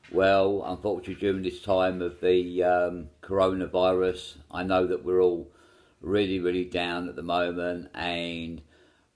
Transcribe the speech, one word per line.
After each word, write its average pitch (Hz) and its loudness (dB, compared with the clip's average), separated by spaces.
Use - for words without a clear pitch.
well. 98 4
Unfortunately, 92 -4
during 98 0
this 90 -6
time 92 2
of 87 -6
the, 90 2
um, 90 0
coronavirus, 92 0
I 90 -6
know 92 2
that 90 -4
we're 92 4
all 85 2
really, 95 0
really 90 0
down 87 -4
at 87 -12
the - -10
moment, 87 -2
and 85 -6